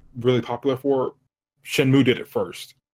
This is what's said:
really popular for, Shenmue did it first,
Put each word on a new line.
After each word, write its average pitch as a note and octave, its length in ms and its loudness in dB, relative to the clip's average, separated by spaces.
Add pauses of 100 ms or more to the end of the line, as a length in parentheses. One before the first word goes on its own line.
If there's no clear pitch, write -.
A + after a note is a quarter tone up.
(200)
really B2 220 2
popular B2+ 360 -4
for, C3+ 380 -2 (500)
Shenmue C3+ 400 4
did A#2+ 140 2
it - 80 -12
first, - 480 -8 (180)